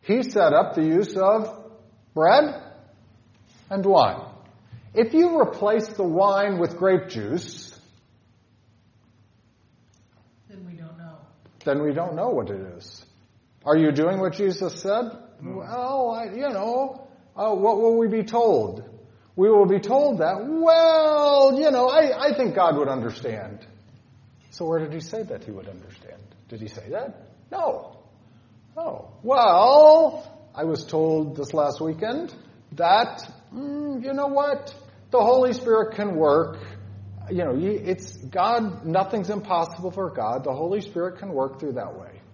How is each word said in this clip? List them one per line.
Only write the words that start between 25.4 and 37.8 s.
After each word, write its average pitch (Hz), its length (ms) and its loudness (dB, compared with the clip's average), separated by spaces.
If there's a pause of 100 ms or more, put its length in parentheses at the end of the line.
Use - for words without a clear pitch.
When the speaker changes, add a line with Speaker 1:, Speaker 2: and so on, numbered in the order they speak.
Speaker 1:
he 113 60 -14
would 95 180 -14
understand? - 540 -20 (260)
Did 113 120 -16
he 107 80 -12
say 104 220 -18
that? 226 360 -12 (240)
No. - 460 -6 (800)
Oh. - 320 -10 (140)
Well, 269 1080 6 (240)
I 151 100 -6
was 160 200 -4
told 160 520 -2
this 143 160 -8
last 147 280 -2
weekend 208 520 -6 (400)
that, 175 500 2 (300)
mm, 285 520 -10
you 269 80 -8
know 285 160 -4
what? 277 440 -2 (380)
The 247 100 4
Holy 254 320 4
Spirit 220 440 0
can 202 200 -6
work. 156 420 2 (720)
You 175 140 -4
know, 131 100 -2
you, 175 160 -2
it's 185 460 -6